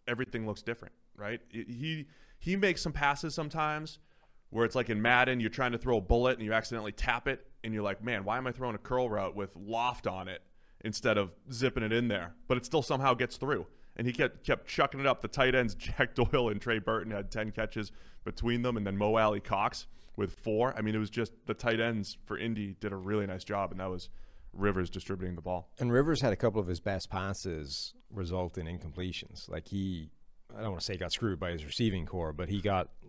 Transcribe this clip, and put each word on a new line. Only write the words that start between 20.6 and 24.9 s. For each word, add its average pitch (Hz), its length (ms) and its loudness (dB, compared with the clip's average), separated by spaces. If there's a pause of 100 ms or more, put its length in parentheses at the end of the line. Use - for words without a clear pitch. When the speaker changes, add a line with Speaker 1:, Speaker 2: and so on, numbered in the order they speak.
Speaker 1:
I 110 60 -2
mean, 107 120 2
it 110 40 2
was 107 100 0
just 113 240 -2 (140)
the 113 80 0
tight 113 260 2
ends 113 460 -2
for 104 100 -4
Indy 104 420 -4
did 104 140 -4
a 98 40 -4
really 101 300 0
nice 92 180 -6
job, 98 260 0
and 92 100 -6
that 95 80 -2
was 92 220 -6 (420)
Rivers 92 380 2